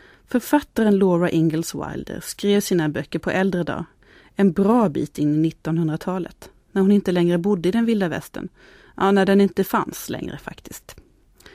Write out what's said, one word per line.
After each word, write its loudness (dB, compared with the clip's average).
Författaren 0
Laura 2
Ingalls 0
Wilder -10
skrev 0
sina 0
böcker -6
på -4
äldre 0
dag, -6
en 4
bra 2
bit -6
in 0
i 2
nittonhundratalet, -4
när 0
hon 4
inte 2
längre 2
bodde 0
i -2
den 0
vilda 0
västern. -8
Ja, 2
när 4
den 6
inte 2
fanns -6
längre -8
faktiskt. -18